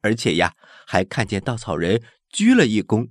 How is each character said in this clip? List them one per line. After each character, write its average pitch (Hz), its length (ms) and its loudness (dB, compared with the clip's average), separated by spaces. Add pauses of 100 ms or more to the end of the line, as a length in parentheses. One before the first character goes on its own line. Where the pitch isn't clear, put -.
而 104 120 0
且 107 220 -2
呀， 87 180 0 (320)
还 95 180 0
看 107 240 -4
见 98 140 -4
稻 117 160 -6
草 92 180 -6
人 92 280 -2 (260)
鞠 220 240 2
了 202 140 6
一 107 160 0
躬 113 280 -2